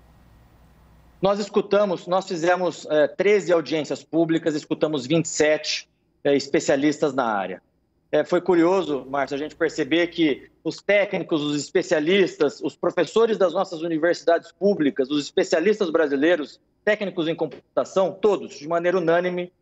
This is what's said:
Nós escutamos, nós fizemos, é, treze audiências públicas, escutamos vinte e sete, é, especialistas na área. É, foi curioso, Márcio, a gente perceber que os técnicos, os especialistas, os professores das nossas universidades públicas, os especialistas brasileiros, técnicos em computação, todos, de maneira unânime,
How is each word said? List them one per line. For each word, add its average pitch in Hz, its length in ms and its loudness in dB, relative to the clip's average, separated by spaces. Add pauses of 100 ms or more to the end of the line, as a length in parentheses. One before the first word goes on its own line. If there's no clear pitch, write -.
(1200)
Nós 196 180 2
escutamos, 202 680 0
nós 180 200 -2
fizemos, 175 640 -2
é, 151 180 4
treze 185 440 0
audiências 160 500 -2
públicas, 165 520 0
escutamos 151 500 -4
vinte 160 220 0
e - 20 -12
sete, - 580 0 (380)
é, 143 100 4
especialistas 143 760 0
na 127 140 -2
área. 95 340 -4 (500)
É, 151 140 0
foi 175 160 0
curioso, 170 680 2
Márcio, 139 280 -4
a 139 40 -4
gente 147 160 -10
perceber 160 520 0
que 165 420 -2 (160)
os 156 140 -6
técnicos, 180 640 0
os 147 180 -4
especialistas, 165 1000 0
os 143 120 -6
professores 202 640 0
das 180 160 2
nossas 175 300 -4
universidades 165 680 0
públicas, 151 600 0
os 147 140 -2
especialistas 185 680 0
brasileiros, 151 680 0 (240)
técnicos 190 460 -2
em 165 60 -2
computação, 165 800 -2
todos, 190 420 0
de 143 120 -16
maneira 170 300 0
unânime, 180 640 0